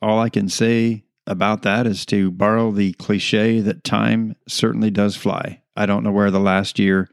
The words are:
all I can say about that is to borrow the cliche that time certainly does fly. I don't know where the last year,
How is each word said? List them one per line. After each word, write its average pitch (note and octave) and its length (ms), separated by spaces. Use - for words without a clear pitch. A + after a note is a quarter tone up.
all A2 160
I A2+ 120
can G2+ 180
say A2+ 560
about G2+ 360
that G#2+ 240
is G2+ 200
to G2 260
borrow G#2+ 400
the G2 220
cliche A2 680
that G#2 240
time A2 500
certainly A2 420
does G2+ 240
fly. - 460
I G#2 100
don't G2+ 160
know G#2+ 80
where G2+ 220
the G2 80
last G2 380
year, F#2+ 340